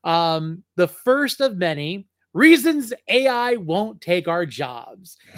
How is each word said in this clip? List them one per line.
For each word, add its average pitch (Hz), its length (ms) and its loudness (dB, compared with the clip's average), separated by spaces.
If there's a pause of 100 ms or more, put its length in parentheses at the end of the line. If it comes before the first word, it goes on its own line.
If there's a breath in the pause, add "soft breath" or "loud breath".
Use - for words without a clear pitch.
Um, 165 600 -2 (120)
the 180 120 2
first 262 520 -2
of 262 160 0
many 170 520 -4 (260)
reasons 294 580 4 (160)
A 254 200 2
I 240 280 0
won't 196 460 -4
take 175 260 -2
our 170 180 -2
jobs. 127 720 -12 (200 loud breath)